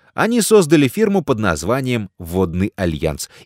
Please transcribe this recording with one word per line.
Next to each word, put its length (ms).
они 300
создали 460
фирму 340
под 160
названием 800
«Водный 560
альянс» 560